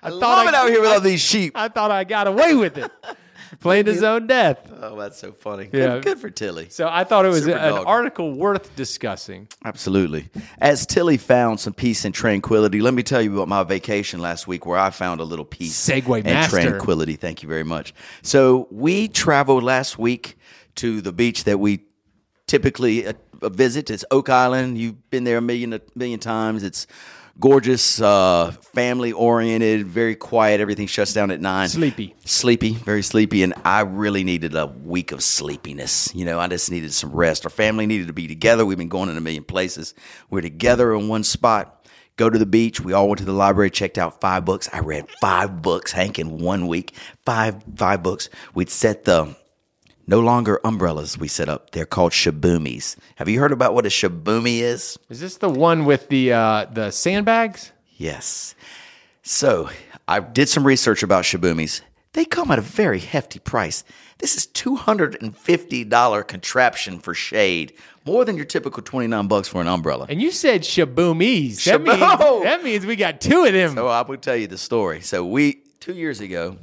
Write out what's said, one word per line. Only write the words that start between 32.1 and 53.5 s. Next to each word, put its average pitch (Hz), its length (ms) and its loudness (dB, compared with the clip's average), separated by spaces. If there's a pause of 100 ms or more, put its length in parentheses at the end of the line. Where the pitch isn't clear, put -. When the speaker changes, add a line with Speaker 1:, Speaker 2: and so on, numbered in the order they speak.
Speaker 1:
Sleepy, 117 480 2
very 107 280 -2
sleepy. 104 420 2
And 92 100 2 (100)
I 98 180 2
really 98 440 -2
needed 85 300 -4
a 78 100 -2
week 76 480 -8
of 67 100 -6
sleepiness. 71 880 -4
You 90 120 -6
know, 85 120 -4
I 87 120 -2
just 87 200 -4
needed 82 220 -6
some 73 220 -6
rest. 80 320 0
Our 85 40 -6
family 107 360 0
needed 104 220 -2
to 82 60 -10
be 80 140 -8
together. 110 380 2
We've 95 120 -2
been 85 120 -8
going 92 200 -4
in 80 60 -6
a 82 60 -8
million 80 240 -8
places. 87 480 -6 (360)
We're 98 120 -4
together 113 520 2
in 107 140 -2
one 110 160 -2
spot. - 640 -2 (300)
Go 117 120 4
to 113 80 2
the 110 80 4
beach. 110 360 2
We 90 100 -6
all 98 160 4
went 101 120 0
to 95 60 -8
the 95 60 -4
library, 98 380 2
checked - 280 -4
out 85 220 -4
five 92 240 -2
books. 92 300 -4
I - 60 -8
read 76 300 -6 (120)
five 95 400 0
books, 87 320 -2
Hank, 92 260 -2
in 80 200 -8
one 87 280 -2
week. 85 260 -4 (320)
Five, 110 380 -2 (140)
five 95 260 0
books. 92 240 -4 (260)
We'd 87 160 -2
set - 360 0
the, 80 320 2 (680)
no 101 140 4
longer 117 460 2
umbrellas 85 540 -2
we 78 100 -6
set - 180 -4
up. 76 220 -8
They're 80 160 -6
called 87 260 2
shibumis. 78 840 0 (200)
Have 87 120 -6
you 110 100 2
heard 143 120 4